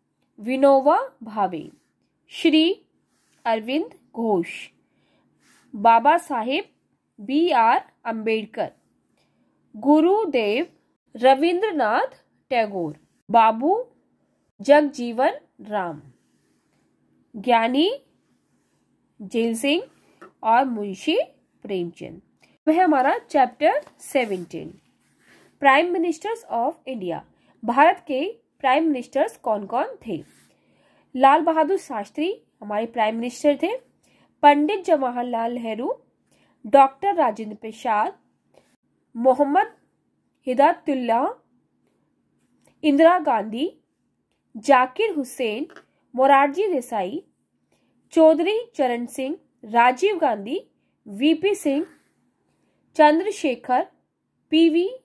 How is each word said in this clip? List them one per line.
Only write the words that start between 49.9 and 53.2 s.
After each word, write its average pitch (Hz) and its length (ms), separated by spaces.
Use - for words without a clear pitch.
गांधी, 247 420
वीपी 320 500
सिंह, 294 300
चंद्रशेखर, 302 880